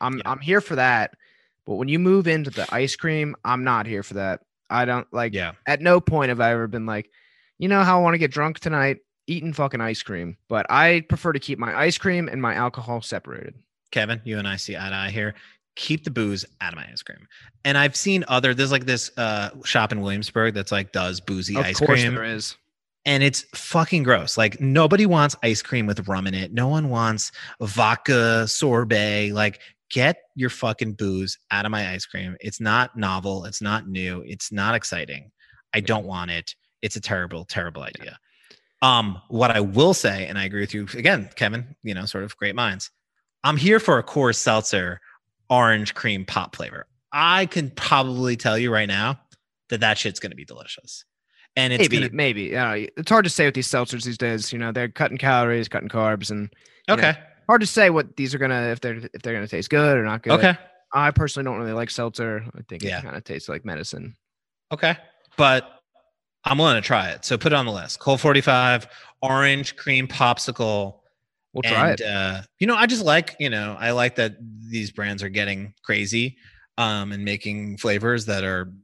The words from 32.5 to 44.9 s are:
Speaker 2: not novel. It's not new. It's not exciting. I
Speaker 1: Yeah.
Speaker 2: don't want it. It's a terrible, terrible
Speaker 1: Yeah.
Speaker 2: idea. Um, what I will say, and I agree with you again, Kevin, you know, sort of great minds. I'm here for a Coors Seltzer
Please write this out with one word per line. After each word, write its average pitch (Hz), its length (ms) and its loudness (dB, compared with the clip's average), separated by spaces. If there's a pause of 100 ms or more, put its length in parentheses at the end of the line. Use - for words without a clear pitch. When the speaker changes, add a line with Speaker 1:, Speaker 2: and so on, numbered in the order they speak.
Speaker 2:
not 117 360 0
novel. 95 480 -4
It's 101 180 -10
not 104 260 -4
new. 92 380 -6
It's 101 260 -12
not 104 220 0
exciting. 78 560 -6 (420)
I 110 60 0
Speaker 1:
Yeah. 101 80 -4
Speaker 2:
don't 107 180 0
want 87 260 -8
it. 85 240 -8 (280)
It's 110 140 -6
a 107 40 -10
terrible, 87 440 -6
terrible 80 380 -8
Speaker 1:
Yeah. 62 60 -12 (120)
Speaker 2:
idea. - 180 -18 (640)
Um, 113 460 2
what 120 220 4
I 110 100 4
will 120 340 6
say, 98 320 -2
and 87 120 -8
I 98 60 -2
agree 101 160 -4
with 101 140 -4
you 101 200 -6
again, 120 420 0
Kevin, 120 460 -4
you 107 120 -6
know, 92 120 -8
sort 98 180 -8
of 107 120 -12
great 104 200 -4
minds. 104 340 -2 (540)
I'm 151 120 2
here 202 240 6
for 160 180 4
a 110 60 -2
Coors 127 320 2
Seltzer 98 640 0 (500)